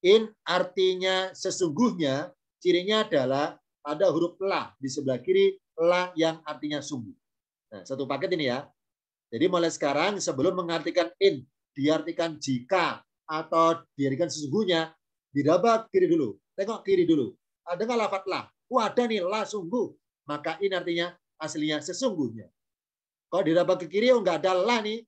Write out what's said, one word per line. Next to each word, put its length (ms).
In 240
artinya 880
sesungguhnya, 960
cirinya 480
adalah 480
ada 320
huruf 320
la 320
di 160
sebelah 320
kiri, 320
la 320
yang 320
artinya 400
sungguh. 320
Nah, 160
satu 160
paket 320
ini 160
ya. 160
Jadi 160
mulai 240
sekarang 480
sebelum 320
mengartikan 640
in, 320
diartikan 640
jika 640
atau 560
diartikan 320
sesungguhnya, 640
diraba 560
kiri 240
dulu, 240
tengok 320
kiri 240
dulu. 240
Ada 220
nggak 160
lafadz 240
la? 180
Oh, 160
ada 240
nih, 160
la 240
sungguh. 480
Maka 320
in 160
artinya 400
aslinya 400
sesungguhnya. 720
Kalau 160
diraba 320
ke 80
kiri, 240
oh, 80
nggak 240
ada 160
la 240
nih 260